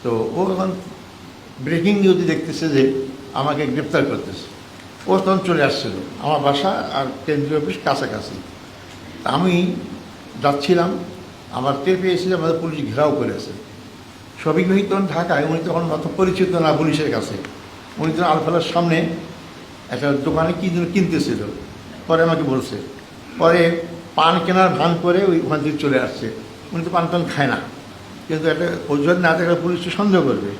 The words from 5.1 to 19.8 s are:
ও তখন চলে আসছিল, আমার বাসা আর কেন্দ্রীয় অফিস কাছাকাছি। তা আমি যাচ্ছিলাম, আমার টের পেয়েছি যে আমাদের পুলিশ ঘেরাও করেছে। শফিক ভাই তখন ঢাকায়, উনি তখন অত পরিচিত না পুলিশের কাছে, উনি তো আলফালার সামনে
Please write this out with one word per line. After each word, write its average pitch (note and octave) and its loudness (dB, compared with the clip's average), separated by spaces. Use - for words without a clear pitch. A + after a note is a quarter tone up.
ও F#3+ 6
তখন F#3+ 2
চলে D#3+ 4
আসছিল, C3+ 0
আমার C#3+ 0
বাসা C#3+ 2
আর C#3 -2
কেন্দ্রীয় D3 0
অফিস - -4
কাছাকাছি। B2 -2
তা - -2
আমি F3 2
যাচ্ছিলাম, E3+ 2
আমার C3 0
টের F#3 4
পেয়েছি F3+ 0
যে F#3 2
আমাদের E3 0
পুলিশ D#3 -4
ঘেরাও C3 2
করেছে। A2 -2
শফিক E3+ 2
ভাই G3 4
তখন G3 2
ঢাকায়, D#3+ 2
উনি E3 0
তখন E3+ 0
অত D#3+ -2
পরিচিত F#3 2
না D#3+ 4
পুলিশের D3 2
কাছে, A2 -4
উনি D#3+ 0
তো F3+ 4
আলফালার D#3+ 4
সামনে E3+ 2